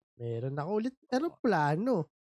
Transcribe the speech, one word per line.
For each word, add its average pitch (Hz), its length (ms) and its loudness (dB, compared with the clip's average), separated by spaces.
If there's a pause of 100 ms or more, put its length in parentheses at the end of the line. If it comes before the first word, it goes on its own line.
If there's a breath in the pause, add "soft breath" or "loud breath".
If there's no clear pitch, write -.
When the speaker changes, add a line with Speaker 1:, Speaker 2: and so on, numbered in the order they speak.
(160)
Speaker 1:
Meron 120 400 -4
ako 147 180 -4
ulit 220 220 -2
Speaker 2:
Oo. - 160 -16
Speaker 1:
eroplano. 220 840 2 (280)